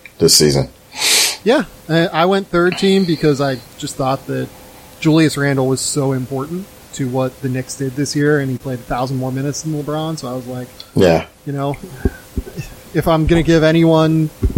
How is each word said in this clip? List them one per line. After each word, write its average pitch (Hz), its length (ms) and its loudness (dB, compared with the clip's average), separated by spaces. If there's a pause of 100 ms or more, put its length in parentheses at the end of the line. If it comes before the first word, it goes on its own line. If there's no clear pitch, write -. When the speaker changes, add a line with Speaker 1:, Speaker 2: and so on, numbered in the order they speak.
(180)
Speaker 1:
this 82 160 4
season. 69 360 2 (760)
Speaker 2:
Yeah, 240 200 2 (240)
I, 165 180 2
I 160 180 0
went 196 240 0
third 175 300 2
team 196 260 4
because 151 360 2
I 135 160 -2 (220)
just - 180 -10
thought 135 300 -4
that 131 220 -6 (500)
Julius 156 380 2
Randle 139 320 0
was 131 120 0
so 135 320 -2
important 139 540 -6 (280)
to 135 140 -4
what 131 320 -4
the 135 80 -4
Knicks 127 280 -6
did 135 160 -6
this 139 240 -6
year, 147 240 2
and 135 100 -2
he 123 80 -4
played 127 220 -8
a - 20 -16
thousand 135 360 -4
more 131 120 -4
minutes 135 320 -6
than 156 180 -4
LeBron, 156 380 -6
so 135 100 -10
I 123 60 -8
was 127 140 -8
like, 123 200 -10 (280)
Speaker 1:
Yeah. 82 300 4 (200)
Speaker 2:
you 143 60 -6
know, 139 240 -4 (1160)
if 156 140 -2
I'm 160 200 2
gonna 165 180 4
give 165 180 4
anyone 160 640 4 (300)